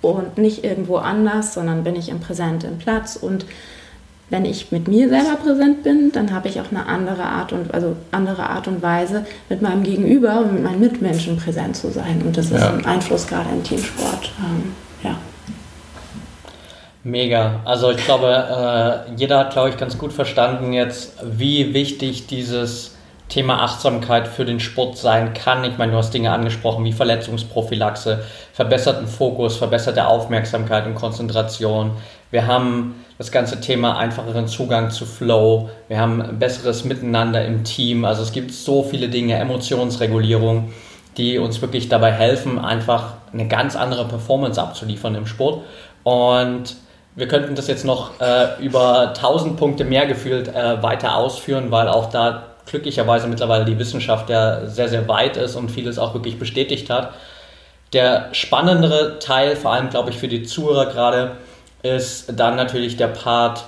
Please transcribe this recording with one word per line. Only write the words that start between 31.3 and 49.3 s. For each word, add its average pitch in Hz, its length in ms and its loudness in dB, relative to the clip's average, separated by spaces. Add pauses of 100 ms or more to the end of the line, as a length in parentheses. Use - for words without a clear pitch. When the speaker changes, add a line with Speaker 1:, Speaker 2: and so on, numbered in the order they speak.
Speaker 2:
Wir 113 160 0
haben 123 560 0 (140)
das - 160 -12
ganze 117 280 0
Thema 120 360 0
einfacheren 113 520 -2
Zugang 117 420 0
zu - 160 -8
Flow. 113 640 4 (180)
Wir 107 100 -4
haben 113 220 0
ein 110 180 -6
besseres 123 460 -2
Miteinander 117 600 0
im 113 200 0
Team. 120 400 0
Also 107 180 0
es 110 100 -4
gibt 127 200 -6
so 139 300 0
viele 127 260 -4
Dinge, 120 280 0
Emotionsregulierung, 113 1400 0 (440)
die 123 220 0
uns 113 240 -2
wirklich 120 260 -4
dabei 113 240 4
helfen, 123 460 2
einfach 113 560 -2 (180)
eine 110 160 -4
ganz 120 280 0
andere 123 320 -2
Performance 120 520 0
abzuliefern 107 540 -4
im 107 120 -6
Sport. 143 360 -2 (420)
Und 123 720 2 (380)
wir 123 140 -4
könnten 143 260 0
das 139 120 -6
jetzt 135 200 -4
noch, - 340 -2
äh, 123 420 2
über 127 520 4
tausend 151 420 2